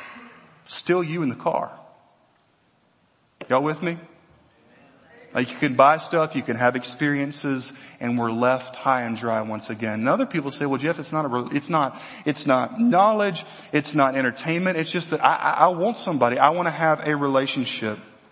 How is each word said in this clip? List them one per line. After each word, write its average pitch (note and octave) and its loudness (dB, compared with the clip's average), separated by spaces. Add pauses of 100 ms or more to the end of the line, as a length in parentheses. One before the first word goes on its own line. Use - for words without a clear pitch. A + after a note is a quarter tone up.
(640)
still - 0
you E3 -4
in C#3 0
the A#2 -4
car. - -2 (1800)
Y'all C3 4
with D#3 -2
me? E3+ -2 (1400)
Like, B2 -2
you - -14
can C3+ -2
buy C#3 8
stuff, D#3+ -2
you C3 -2
can A#2 -4
have B2 2
experiences, C#3+ -4 (280)
and A#2+ -2
we're A#2 0
left B2 0
high B2+ 0
and A#2 -4
dry A2 -2
once G#2+ -6
again. A2 -4
And A2 -2
other F3 2
people C#3+ -4
say, C#3+ -4
"Well, C3+ 0
Jeff, D3+ -2
it's D3 -12
not D#3 -2
a C#3+ -4
re-, A#2+ -4
it's D3 -8
not, D3 0 (280)
it's - -2
not B2+ 2
knowledge, G3 4 (300)
it's D3 0
not C3+ 4
entertainment. D#3+ -2
It's D#3+ -2
just E3 -4
that D#3 0
I, C#3+ 6
I, - 0
I E3 6
want F#3 0
somebody. B2+ 0
I C3+ 8
want E3+ 0
to E3 0
have D3+ 0
a D3+ 0
relationship." C3+ -2 (340)